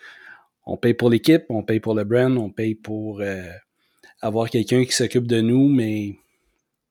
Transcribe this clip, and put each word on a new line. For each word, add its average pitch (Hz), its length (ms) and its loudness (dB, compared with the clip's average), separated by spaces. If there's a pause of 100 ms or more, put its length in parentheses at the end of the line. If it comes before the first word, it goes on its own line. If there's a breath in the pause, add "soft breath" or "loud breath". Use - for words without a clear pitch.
(680 loud breath)
on - 100 -6
paye 120 180 2
pour 120 160 2
l'équipe, 156 380 4
on 110 140 -4
paye 110 180 -2
pour 110 140 -2
le 104 100 -2
brand, 127 320 2
on 107 140 -4
paye 110 240 -4
pour, 107 460 -10
euh, 98 220 -6 (800 soft breath)
avoir 113 300 -2
quelqu'un 123 340 2
qui 123 80 -6
s'occupe 123 340 0
de 117 140 2
nous, 127 280 4
mais 107 480 0 (760)